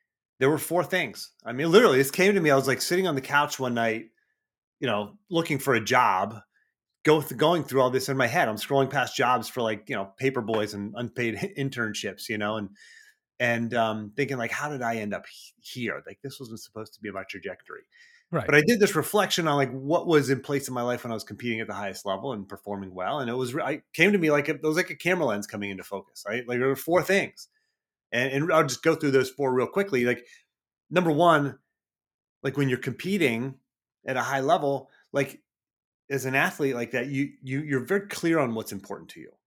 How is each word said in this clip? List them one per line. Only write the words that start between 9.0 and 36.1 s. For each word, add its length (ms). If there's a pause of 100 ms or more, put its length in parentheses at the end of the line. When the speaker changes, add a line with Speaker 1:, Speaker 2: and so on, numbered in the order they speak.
Speaker 1:
jobs 340
for, 120
like, 280
you 60
know, 100 (120)
paper 240
boys 320
and 220
unpaid 400
<laughs> 220
internships, 720
you 80
know, 200
and, 120 (720)
and, 340
um, 420
thinking, 220
like, 140
"How 180
did 120
I 160
end 160
up 140
he-, 340
here? 440
Like, 160
this 180
wasn't 200
supposed 360
to 60
be 100
my 120
trajectory." 600 (480)
Speaker 2:
Right. 140
Speaker 1:
But 100
I 60
did 180
this 160
reflection 520
on, 80
like, 160
what 360
was 220
in 120
place 260
in 60
my 100
life 200
when 80
I 40
was 80
competing 380
at 60
the 60
highest 320
level 280
and 140
performing 460
well. 260
And 100
it 40
was, 200
re-, 100
I 180 (120)
came 180
to 60
me 120
like, 200
it 120
was 160
like 140
a 40
camera 300
lens 220
coming 240
into 120
focus, 440
right? 200
Like, 120
there 80
were 80
four 260
things. 460 (640)
And, 200
and 220
I'll 140
just 160
go 100
through 180
those 180
four 240
real 140
quickly. 360
Like, 240 (640)
number 200
one, 480 (840)
like, 140
when 120
you're 80
competing 800 (500)
at 120
a 40
high 200
level, 500 (200)
like, 300 (680)
as 160